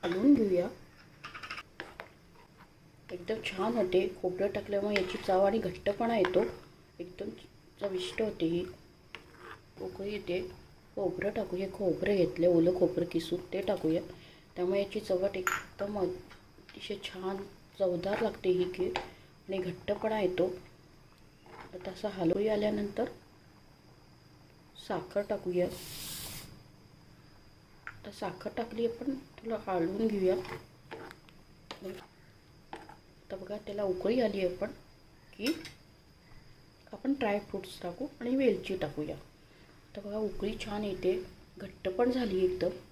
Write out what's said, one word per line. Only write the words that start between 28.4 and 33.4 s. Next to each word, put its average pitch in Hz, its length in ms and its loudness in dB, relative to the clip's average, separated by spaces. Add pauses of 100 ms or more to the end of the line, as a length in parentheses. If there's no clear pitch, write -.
टाकली 226 300 -2
आपण, 247 280 -2
थोडं 226 420 -8 (100)
हलवून 190 400 2
घेऊया. 190 280 4 (1500)
आता - 1500 -16
बघा, 185 200 -8